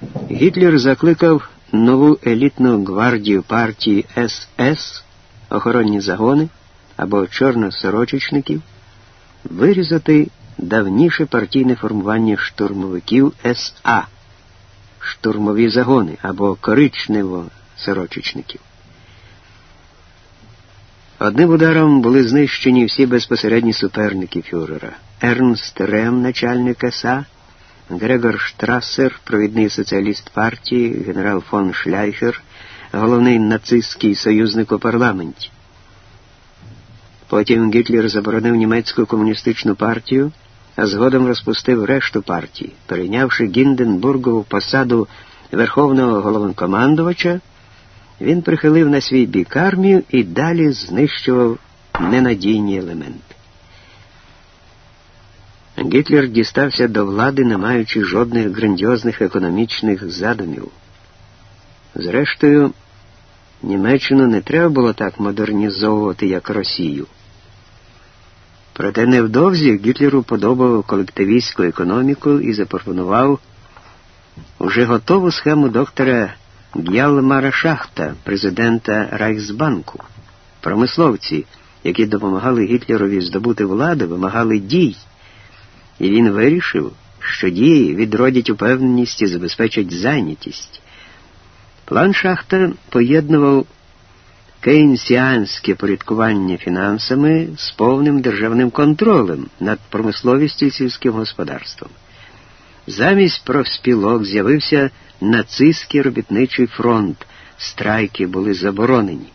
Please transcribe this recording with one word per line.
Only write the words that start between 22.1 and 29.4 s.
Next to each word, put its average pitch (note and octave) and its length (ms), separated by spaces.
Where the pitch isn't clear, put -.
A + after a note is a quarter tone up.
знищені B2+ 580
всі C3+ 200
безпосередні A#2 680
суперники G2 680
фюрера. D#2+ 500
Ернст A#2+ 600
Рем, A2+ 400
начальник B2 600
С B2 220
А, C3 200
Грегор A2 500
Штрасер, - 840
провідний G#2+ 460